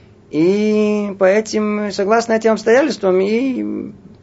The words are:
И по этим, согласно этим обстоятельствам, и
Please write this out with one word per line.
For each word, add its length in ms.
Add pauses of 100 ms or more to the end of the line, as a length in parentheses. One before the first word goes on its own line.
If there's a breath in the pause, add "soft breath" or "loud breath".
(300 soft breath)
И 880
по 60
этим, 680
согласно 420
этим 180
обстоятельствам, 680
и 720 (320)